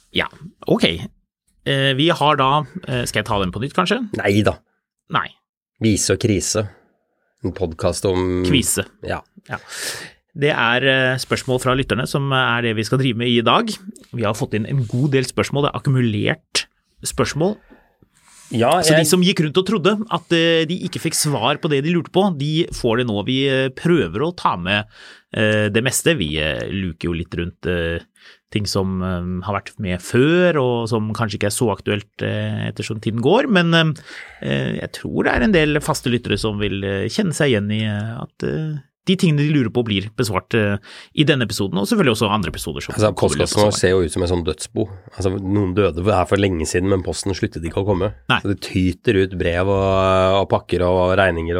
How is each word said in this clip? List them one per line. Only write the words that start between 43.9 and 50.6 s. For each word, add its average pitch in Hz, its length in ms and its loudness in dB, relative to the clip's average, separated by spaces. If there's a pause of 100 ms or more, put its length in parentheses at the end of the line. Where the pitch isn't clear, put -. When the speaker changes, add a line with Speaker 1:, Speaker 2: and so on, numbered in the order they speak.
Speaker 2:
jo 95 100 4
ut 80 120 0
som 92 100 -2
en 87 80 0
sånn 87 160 0
dødsbo. 104 420 -4 (300)
Altså, 95 240 -2
noen 95 320 0
døde 87 300 2
her 92 200 4
for 101 140 0
lenge 95 240 2
siden, 92 260 0
men 95 140 2
posten 87 320 -4
sluttet 85 300 -4
ikke 95 200 -2
å - 20 -2
komme. 98 280 0 (160)
Speaker 1:
Nei. 117 100 4
Speaker 2:
Så - 40 -20 (100)
det - 80 -8
tyter 92 520 0 (100)
ut 95 120 -6
brev 87 320 0
og, 95 720 2
og 92 80 -2
pakker 95 320 0